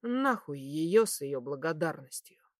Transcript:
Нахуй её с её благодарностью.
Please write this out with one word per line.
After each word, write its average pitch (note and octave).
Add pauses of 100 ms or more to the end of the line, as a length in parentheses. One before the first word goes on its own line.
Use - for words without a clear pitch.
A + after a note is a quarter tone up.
Нахуй A#3+
её D#3+
с -
её C#3
благодарностью. D3 (220)